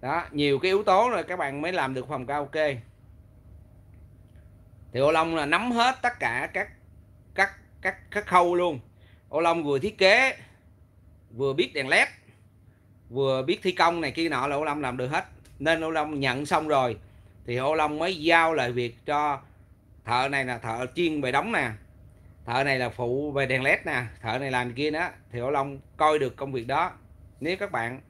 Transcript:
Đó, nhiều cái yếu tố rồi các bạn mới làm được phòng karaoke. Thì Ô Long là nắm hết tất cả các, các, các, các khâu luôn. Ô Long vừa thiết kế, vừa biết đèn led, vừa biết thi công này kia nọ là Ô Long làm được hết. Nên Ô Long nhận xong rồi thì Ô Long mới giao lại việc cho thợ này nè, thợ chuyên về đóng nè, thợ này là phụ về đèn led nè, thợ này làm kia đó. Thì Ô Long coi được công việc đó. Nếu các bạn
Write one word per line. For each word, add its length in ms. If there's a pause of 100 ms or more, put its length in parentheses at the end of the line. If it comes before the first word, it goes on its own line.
Đó, 300
nhiều 280
cái 100
yếu 140
tố 260
rồi 140
các 160
bạn 220
mới 120
làm 200
được 140
phòng 180
karaoke. 520 (2250)
Thì 80
Ô 120
Long 240
là 100
nắm 260
hết 300
tất 180
cả 340
các, 160 (680)
các, 180 (280)
các, 300
các 140
khâu 300
luôn. 240 (500)
Ô 100
Long 240
vừa 160
thiết 180
kế, 400 (960)
vừa 220
biết 200
đèn 140
led, 200 (1000)
vừa 340
biết 200
thi 80
công 300
này 100
kia 180
nọ 180
là 80
Ô 80
Long 180
làm 160
được 100
hết. 180 (340)
Nên 240
Ô 80
Long 280
nhận 260
xong 220
rồi 300 (480)
thì 120
Ô 180
Long 240
mới 240
giao 300
lại 180
việc 340
cho 360 (640)
thợ 260
này 140
nè, 160
thợ 240 (100)
chuyên 260
về 100
đóng 200
nè, 200 (720)
thợ 180
này 160
là 100
phụ 420
về 140
đèn 180
led 220
nè, 180 (180)
thợ 180
này 120
làm 220
kia 180
đó. 180 (220)
Thì 80
Ô 120
Long 280 (180)
coi 220
được 160
công 160
việc 160
đó. 240 (480)
Nếu 180
các 140
bạn 380